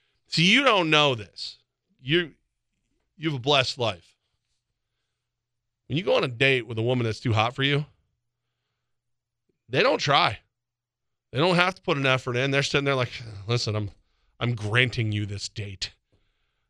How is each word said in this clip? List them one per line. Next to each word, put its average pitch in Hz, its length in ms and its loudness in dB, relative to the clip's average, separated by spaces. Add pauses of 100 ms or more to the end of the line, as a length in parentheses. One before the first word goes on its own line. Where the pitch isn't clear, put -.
(280)
So - 140 -2
you 220 220 6
don't 196 260 4
know 147 260 4
this. - 420 -14 (440)
You, 147 300 -2 (840)
you 156 120 -6
have 143 100 -6
a - 20 -10
blessed 139 380 0
life. 104 360 -6 (1700)
When 127 100 -4
you 190 60 -2
go 254 120 2
on 226 80 2
a 147 60 -2
date 127 380 0
with 113 100 -8
a 110 60 -2
woman 123 220 0
that's 110 160 -4
too 120 120 0
hot 110 220 2
for 135 80 -2
you, 143 220 0 (1800)
they 139 140 0
don't 277 160 2
try. 139 400 2 (920)
They 120 80 -2
don't 175 160 4
have 180 200 2
to - 60 -20
put 156 160 -2
an 139 80 -2
effort 131 300 0
in. 135 160 0
They're 139 120 2
sitting 143 220 0
there 139 100 2
like, 123 160 -2 (360)
"Listen, 117 280 -2
I'm, 104 160 -4 (480)
I'm 120 160 -2
granting 113 560 0
you 104 140 -2
this 98 240 -10
date." 101 420 -10 (800)